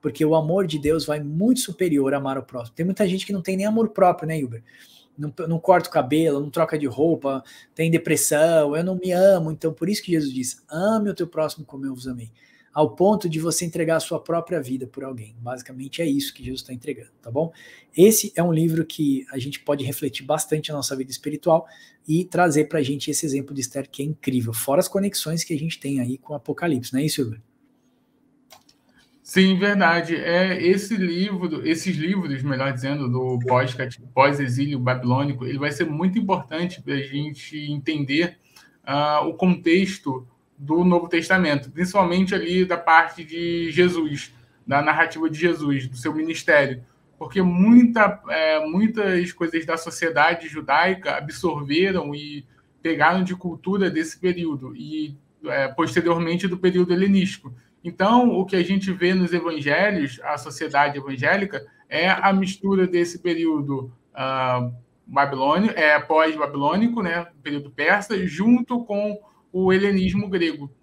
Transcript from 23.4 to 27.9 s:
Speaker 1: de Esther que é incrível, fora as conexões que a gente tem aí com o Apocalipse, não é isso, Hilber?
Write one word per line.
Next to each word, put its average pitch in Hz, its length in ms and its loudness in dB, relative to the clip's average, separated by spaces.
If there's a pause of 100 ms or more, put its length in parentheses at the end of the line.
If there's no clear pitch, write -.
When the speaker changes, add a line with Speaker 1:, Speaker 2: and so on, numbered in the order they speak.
Speaker 1:
de 135 80 -6
Esther 135 280 -8
que - 120 -10
é - 20 -4
incrível, 127 480 -2
fora 135 260 0
as 185 100 2
conexões 190 540 -2
que - 120 -6
a 147 40 -4
gente 165 220 -6
tem 139 200 -4
aí 127 180 -4
com - 160 -14
o - 20 -10
Apocalipse, 143 560 -4
não 131 80 -2
é 147 60 0
isso, 151 160 -2
Hilber? 113 180 -6 (1800)